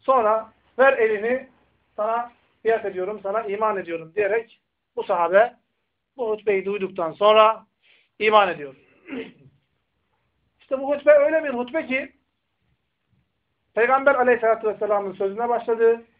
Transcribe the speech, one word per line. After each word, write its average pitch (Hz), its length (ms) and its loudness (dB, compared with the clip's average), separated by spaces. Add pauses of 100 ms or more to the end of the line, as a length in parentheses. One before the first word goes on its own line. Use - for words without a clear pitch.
Sonra, 220 520 0 (260)
"Ver 269 200 4
elini, 220 500 -2 (480)
sana 226 360 -4 (320)
biat 220 200 0
ediyorum, 190 380 -8
sana 202 200 -4
iman 208 340 -4
ediyorum." 165 380 -10
diyerek 208 460 -2 (360)
bu 233 60 -6
sahabe 190 540 2 (600)
bu 240 140 -6
hutbeyi 208 340 -2
duyduktan 190 480 -6
sonra 214 540 4 (520)
iman 208 300 4
ediyor. 147 260 -10 (340)
<clears throat> - 1500 -20
İşte 269 200 -8
bu 277 140 -4
hutbe 285 160 0
öyle 302 340 4
bir 277 100 -6
hutbe 247 320 -6
ki 262 260 -6 (1600)
Peygamber 269 400 2
Aleyhisselatü 226 540 2
Vesselam'ın 202 440 -2
sözüne 202 360 -4
başladı. 226 540 0 (180)